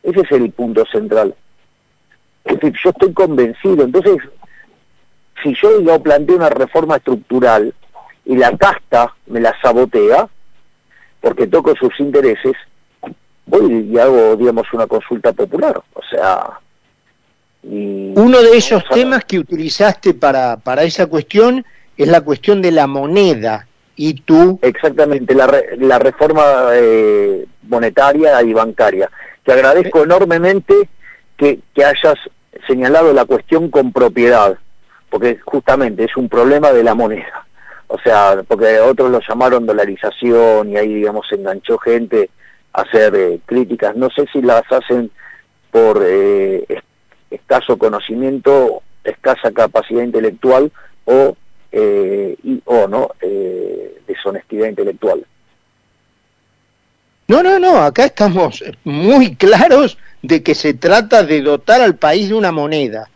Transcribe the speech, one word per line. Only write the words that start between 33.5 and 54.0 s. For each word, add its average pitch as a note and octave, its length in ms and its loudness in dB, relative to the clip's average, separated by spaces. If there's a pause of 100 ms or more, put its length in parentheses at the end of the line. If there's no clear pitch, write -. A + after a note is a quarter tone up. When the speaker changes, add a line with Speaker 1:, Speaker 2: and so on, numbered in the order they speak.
Speaker 1:
con C3 220 0
propiedad, A#2+ 640 2 (520)
porque A#2+ 360 -4
justamente C3+ 600 -2
es - 120 -8
un B2 100 -6
problema C#3 440 2
de A#2+ 120 2
la A2+ 120 2
moneda. A2 500 -6 (420)
O A2 120 -10
sea, G2+ 480 2
porque A2 320 2
otros B2+ 320 2
lo A#2+ 100 0
llamaron A#2+ 460 -2
dolarización G#2+ 1040 0
y G2+ 60 -4
ahí, G#2+ 180 -2
digamos, G#2 320 -4
se G#2 80 -6
enganchó G2 420 -6
gente A#2 540 -2 (420)
a - 80 -4
hacer, G#2+ 340 0
eh, F2 300 -2
críticas. A2+ 500 -4
No B2+ 140 -4
sé C#3+ 240 -4
si C#3 80 -2
las A#2+ 300 2
hacen A#2+ 400 -2 (580)
por, A2+ 340 2
eh, G2 640 0
es-, - 160 -10 (460)
escaso B2 480 -2
conocimiento, B2 1040 -2 (220)
escasa - 480 -4
capacidad A2+ 500 -2
intelectual B2 680 0 (340)
o, C3+ 300 2 (360)
eh, G2+ 720 -2
y, C3 220 -6
o, A2 220 0
¿no? A#2 240 -4 (100)
eh, F#2 840 -8